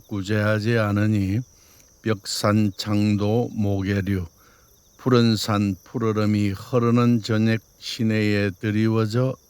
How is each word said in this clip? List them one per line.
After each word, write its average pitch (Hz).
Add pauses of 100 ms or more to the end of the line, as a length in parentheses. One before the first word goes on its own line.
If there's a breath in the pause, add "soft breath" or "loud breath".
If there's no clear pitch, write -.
구제하지 107
않으니 104 (640 soft breath)
벽산창도 104
모계류, 98 (720 soft breath)
푸른 117
산 101
푸르름이 104
흐르는 117
저녁 110 (200)
시내에 104 (100)
드리워져 110 (140)